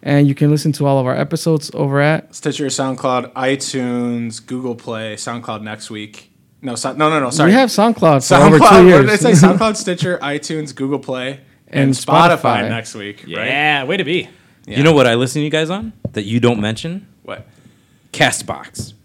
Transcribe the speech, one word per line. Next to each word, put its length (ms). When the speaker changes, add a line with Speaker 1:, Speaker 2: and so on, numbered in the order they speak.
Speaker 1:
And 240
you 80
can 160
listen 220
to 140
all 120
of 80
our 100
episodes 560
over 280
at 340
Speaker 2:
Stitcher, 320
SoundCloud, 680
iTunes, 1080
Google 300
Play, 400
SoundCloud 480
next 260
week. 440
No, 120
so, 200
no, 140
no, 120
no, 100
sorry. 200
Speaker 1:
We 40
have 140
SoundCloud 580
for 80
Speaker 2:
SoundCloud, 140
Speaker 1:
over 100
two 300
years. 180
Speaker 2:
what 140
did 60
I 80
say? 120
Speaker 1:
<laughs> 0
Speaker 2:
SoundCloud, 300
Stitcher, 420
iTunes, 560
Google 240
Play, 420
and 160
Speaker 1:
And 80
Speaker 2:
Spotify 460
Speaker 1:
Spotify. 320
Speaker 2:
next 260
week, 220
right? 180
Speaker 3:
Yeah, 380
way 140
to 60
be. 240
Speaker 2:
Yeah. 120
Speaker 4:
You 40
know 120
what 120
I 80
listen 260
to 40
you 60
guys 200
on 220
that 120
you 160
don't 200
mention? 460
Speaker 2:
What? 240
Speaker 4:
Castbox. 840